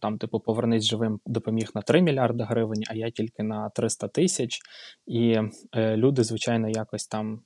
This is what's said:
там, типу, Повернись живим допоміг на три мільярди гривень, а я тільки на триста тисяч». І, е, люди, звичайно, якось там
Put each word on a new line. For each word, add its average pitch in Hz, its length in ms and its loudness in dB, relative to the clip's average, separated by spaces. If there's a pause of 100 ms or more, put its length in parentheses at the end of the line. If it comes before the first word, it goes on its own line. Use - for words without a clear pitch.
там, 107 160 -2
типу, 113 220 -4
Повернись 113 460 2
живим 110 400 0
допоміг 113 500 -2
на 104 60 -2
три 160 200 4
мільярди 127 420 2
гривень, 110 460 0
а 113 40 -10
я 113 180 -4
тільки 110 320 -6
на 107 260 -4
триста 113 380 -2
тисяч». 143 520 0 (480)
І, 117 300 4 (380)
е, 110 220 2
люди, 127 260 4
звичайно, 113 460 0
якось 110 380 -6
там 110 380 -6